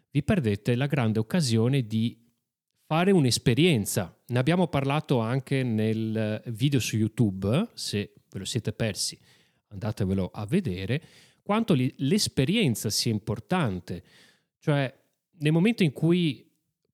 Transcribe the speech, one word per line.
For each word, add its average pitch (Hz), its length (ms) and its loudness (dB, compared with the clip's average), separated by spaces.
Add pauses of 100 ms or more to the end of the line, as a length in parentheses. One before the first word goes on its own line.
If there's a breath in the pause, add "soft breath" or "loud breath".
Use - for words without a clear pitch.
(120)
vi 143 120 -2
perdete 123 520 0
la 135 120 -2
grande 113 320 0
occasione 123 640 2
di 110 400 -4 (600)
fare 175 260 2
un'esperienza. 123 1080 2 (100)
Ne 120 120 0
abbiamo 165 280 2
parlato 139 520 0
anche 131 440 -2
nel 110 840 -2
video 127 320 0
su - 180 -2
YouTube, 107 760 0
se - 400 -6 (160)
ve 98 100 -14
lo 95 60 -12
siete 110 280 -4
persi - 440 -4 (520 soft breath)
andatevelo 95 640 -4
a 107 120 -8
vedere, 110 560 -4 (400 soft breath)
quanto 214 320 0
li-, 127 240 0
l'esperienza 147 920 0
sia - 220 -2
importante. 104 920 -4 (560 soft breath)
Cioè, 143 340 -2 (460)
nel 151 120 2
momento 196 320 2
in 147 80 4
cui 165 580 0 (440)